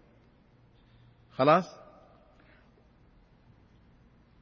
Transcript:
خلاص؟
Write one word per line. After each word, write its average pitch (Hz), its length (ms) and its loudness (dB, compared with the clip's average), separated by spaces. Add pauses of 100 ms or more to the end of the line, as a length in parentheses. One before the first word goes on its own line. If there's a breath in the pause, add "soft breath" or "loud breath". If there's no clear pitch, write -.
(1300)
خلاص؟ 156 340 6 (2750 soft breath)